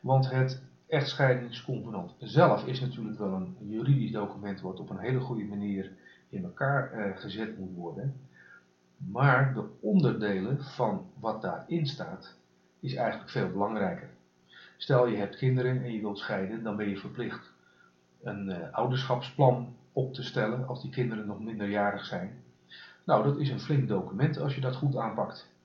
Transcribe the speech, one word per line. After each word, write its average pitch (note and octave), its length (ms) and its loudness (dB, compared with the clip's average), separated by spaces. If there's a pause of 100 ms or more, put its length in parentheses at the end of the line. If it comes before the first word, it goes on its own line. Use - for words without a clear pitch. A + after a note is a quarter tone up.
Want C3 300 4
het C3 300 2 (260)
echtscheidingsconvenant A#2+ 1300 0
zelf A2+ 460 6
is C3 140 -2
natuurlijk G#2+ 380 -4
wel G2 160 -2
een F2+ 260 -4
juridisch A2 520 2
document G2+ 500 -4
wat F#2 180 -8
op - 100 -10
een G2 100 -6
hele B2+ 200 0
goede A#2 260 -4
manier G2+ 460 -4 (380)
in F#2 140 -6
elkaar, C3+ 480 0
eh, G2+ 260 -4
gezet G#2+ 400 -6
moet F2+ 180 -8
worden. F#2+ 460 -6 (760)
Maar B2+ 560 4
de G#2+ 120 -2 (140)
onderdelen A2 840 2
van G2+ 560 -2
wat G#2+ 220 -2
daarin C#3 460 -2
staat, - 480 -8 (440)
is C3 160 -4
eigenlijk A#2 340 -2
veel F#2+ 220 -2
belangrijker. G2+ 580 -2 (680)
Stel B2 300 4
je G#2 100 2
hebt G2+ 180 -2
kinderen B2+ 480 2
en A#2 100 -4
je G#2 80 -2
wilt G2+ 160 -4
scheiden, G#2+ 460 -4
dan G#2 120 -2
ben G#2 140 0
je G2 80 -2
verplicht - 540 -8 (720)
een, G2+ 260 -6
eh, E2+ 240 -6
ouderschapsplan B2+ 1000 2 (160)
op - 220 -2
te - 100 -8
stellen B2 440 -2
als - 140 -8
die - 100 -8
kinderen A2 340 -2
nog G2+ 140 -6
minderjarig G2+ 680 -2
zijn. F#2+ 380 -8 (600)
Nou, A2+ 200 4
dat C#3+ 140 4
is C#3 120 2
een G#2+ 100 -2
flink C3 280 2
document G2+ 520 0
als C#3 160 0
je C3 60 -4
dat B2+ 140 -2
goed C3+ 200 0
aanpakt. - 540 -4 (160)